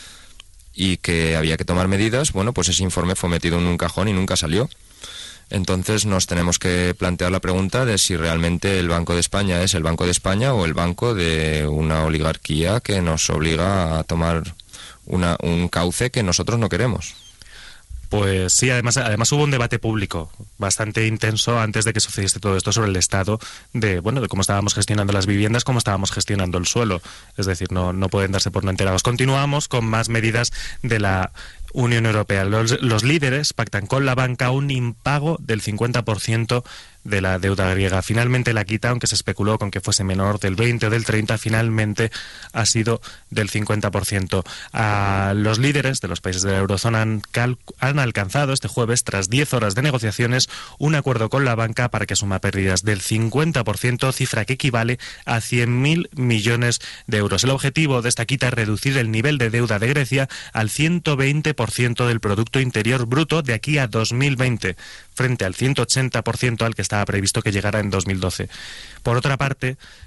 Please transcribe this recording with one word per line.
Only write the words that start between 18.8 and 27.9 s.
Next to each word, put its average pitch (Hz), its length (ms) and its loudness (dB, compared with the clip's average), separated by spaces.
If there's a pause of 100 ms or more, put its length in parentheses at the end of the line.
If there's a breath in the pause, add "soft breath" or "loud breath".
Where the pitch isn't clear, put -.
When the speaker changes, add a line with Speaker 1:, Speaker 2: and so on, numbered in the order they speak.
Speaker 2:
además 113 340 2
hubo 147 100 4
un 147 80 4
debate 120 280 0
público 98 520 -2 (280)
bastante 107 480 0
intenso 110 520 0
antes 110 280 0
de 113 80 0
que 113 60 0
sucediese - 400 -2
todo 95 180 2
esto 104 120 -2
sobre 107 200 2
el 92 60 0
estado 95 440 0 (320 loud breath)
de, 104 280 0
bueno, 117 200 0
de 104 80 -2
cómo 95 140 -2
estábamos 101 320 2
gestionando 104 400 2
las 98 100 2
viviendas, 104 400 2
cómo 123 140 2
estábamos 98 340 0
gestionando 92 460 0
el 90 80 -2
suelo. 107 340 0 (380 loud breath)
Es 101 80 -2
decir, 92 260 -2
no, 90 220 0